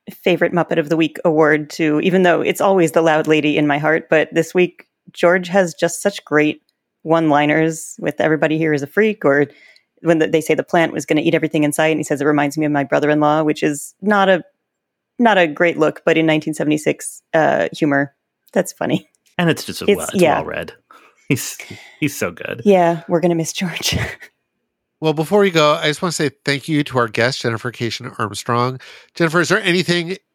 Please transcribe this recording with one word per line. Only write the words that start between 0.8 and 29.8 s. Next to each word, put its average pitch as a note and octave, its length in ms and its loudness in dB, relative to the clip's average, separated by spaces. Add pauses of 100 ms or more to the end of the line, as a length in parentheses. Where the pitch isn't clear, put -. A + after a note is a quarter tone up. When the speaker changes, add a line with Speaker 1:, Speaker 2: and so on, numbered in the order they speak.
Speaker 1:
the D#3+ 80 0
Week D#3+ 280 0
award D3+ 460 2
to, D3+ 300 0
even F#3 200 2
though E3+ 200 4
it's - 200 -2
always F#3 300 2
the E3 100 2
loud D#3 240 2
lady D3+ 320 2
in D3+ 80 2
my C#3+ 140 0
heart, D#3 280 0
but D#3 240 2
this D#3+ 220 -2
week, F3+ 340 0 (260)
George F3+ 340 0
has F3 260 0
just - 300 -4
such G3+ 220 -4
great D3+ 360 0 (400)
one-liners D#3+ 1000 0
with D#3 220 -6
"Everybody D#3 360 0
here D#3 160 0
is C#3 100 -2
a C#3 40 -8
freak," G#3 380 -2
or C#3+ 220 4 (540)
when E3 180 2
the, D#3+ 80 2
they D#3 140 0
say D#3+ 120 -2
the D3 100 0
plant E3 300 0
was D3 120 -6
gonna D#3 160 0
eat E3 120 0
everything D#3 300 0
in D3 100 0
sight, D#3+ 180 0
and D3+ 80 -2
he D3+ 40 -6
says, D3 180 -4
"It C#3+ 40 -2
reminds D3 320 0
me D#3 80 0
of D3 60 -2
my C#3+ 120 0
brother-in-law," D3 600 2
which D3+ 200 -2
is D3 380 -6
not G3 280 2
a, F3+ 140 2 (760)
not A3+ 200 4
a F3 100 4
great D#3+ 300 0
look, D3+ 280 0
but E3 120 2
in D#3+ 80 2
nineteen D#3 280 0
seventy-six, D3+ 680 -4 (120)
uh, D3 380 2
humor, C#3+ 420 -2 (400)
that's F#3+ 200 -2
funny. - 360 -4 (280)
Speaker 2:
And E3+ 120 0
it's - 160 -4
just, - 180 -10
Speaker 1:
It's, G3 140 2
Speaker 2:
well, D#3+ 160 -8
it's F3 80 0
Speaker 1:
yeah. D3 180 4
Speaker 2:
well D#2 60 -6
read. D#2 280 -10 (540)
He's, - 300 -4 (420)
he's D3 160 -4
so F#2 160 -6
good. - 340 -12
Speaker 1:
Yeah, E3+ 420 2
we're F3 140 0
gonna F3 140 0
miss D#3+ 180 -4
George. - 500 -6
<laughs> - 40 -6 (920)
Speaker 3:
Well, D#3 120 2
before D#3+ 280 0
we G3 100 2
go, D3+ 220 4
I D#3+ 140 -2
just D3 140 -2
wanna F3 120 -2
say D3 160 -2 (160)
thank C#3+ 240 -4
you D3 160 0
to B2+ 120 -6
our A#2 120 2
guest, A#2+ 320 -2
Jennifer A#2 280 -4
Cation A#2 480 -8
Armstrong. A#2+ 640 -4 (340)
Jennifer, E3+ 280 0
is D3+ 80 -2
there G#3 120 0
anything F3 540 -2 (200)